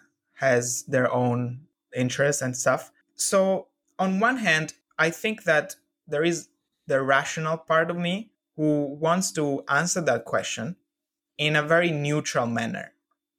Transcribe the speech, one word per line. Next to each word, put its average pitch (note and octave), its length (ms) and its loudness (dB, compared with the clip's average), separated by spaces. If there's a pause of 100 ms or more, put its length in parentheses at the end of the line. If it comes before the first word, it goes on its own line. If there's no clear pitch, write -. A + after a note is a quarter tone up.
(340)
has B2 520 0
their B2+ 240 2
own B2 520 -2 (320)
interests C3+ 480 0
and B2+ 120 -4
stuff. - 380 -2 (220)
So F#3+ 540 0 (300)
on F#3+ 220 0
one A#3+ 160 2
hand, D#3+ 380 0 (240)
I D#3+ 100 4
think G#3+ 360 -6
that D3+ 320 0 (300)
there D3+ 160 -2
is E3+ 260 -2 (380)
the C3+ 160 2
rational C#3+ 540 0
part D#3+ 340 0
of E3+ 60 -4
me F3 340 -4 (260)
who D3+ 280 2 (160)
wants E3+ 320 0
to C#3+ 360 -2
answer E3+ 340 0
that A#2+ 240 0
question A#2+ 500 -4 (600)
in D3+ 180 2
a D3+ 60 2
very E3 280 2
neutral D3 560 -2
manner. A#2 460 -4 (460)